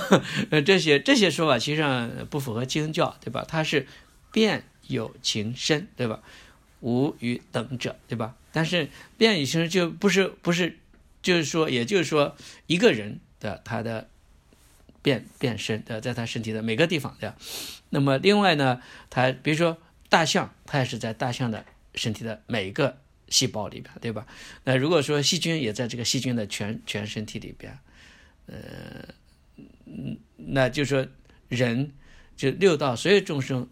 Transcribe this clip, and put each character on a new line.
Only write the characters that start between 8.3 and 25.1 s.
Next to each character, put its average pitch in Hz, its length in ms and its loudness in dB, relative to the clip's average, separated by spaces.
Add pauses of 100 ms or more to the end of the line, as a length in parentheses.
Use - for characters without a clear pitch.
但 160 120 0
是 160 240 -2 (300)
“便 220 220 2
有 143 40 -2
情 160 180 0
身” 165 60 -2
就 170 220 0
不 170 180 0
是， 185 200 2
不 - 240 -4
是， 175 260 -2 (440)
就 180 120 2
是 170 100 2
说， 156 240 0
也 123 160 0
就 196 140 2
是 170 60 2
说 147 320 0 (320)
一 165 100 2
个 208 140 6
人 107 260 -6 (220)
的 101 240 -8
他 113 180 -4
的 113 260 -8 (920)
变， 127 240 2 (120)
变 120 180 -2
身 107 280 -4
的， 113 160 -8
在 123 120 -4
他 117 140 -4
身 117 160 -6
体 110 100 -6
的 107 100 -4
每 113 140 -2
个 156 100 4
地 165 120 0
方 120 220 -8
的。 110 140 -8 (560)
那 147 100 0
么 139 180 4
另 196 200 4
外 190 180 4
呢， 131 240 2 (280)
他 131 240 2
比 131 180 -4
如 156 60 2
说 165 220 2 (300)
大 175 160 6
象， - 280 0 (140)
他 147 120 -2
也 131 60 2
是 123 140 -6
在 113 140 -4
大 123 200 -2
象 120 180 -2
的 104 140 -6 (300)
身 - 180 -4
体 110 120 -10
的 113 220 -10
每 104 220 -4
一 101 40 -10
个 - 260 -2 (300)
细 - 180 2
胞 104 220 -6
里 - 120 -14
边， - 200 -18
对 117 120 -6
吧？ 107 140 -10 (380)
那 131 120 2
如 131 120 2
果 170 120 4
说 143 220 0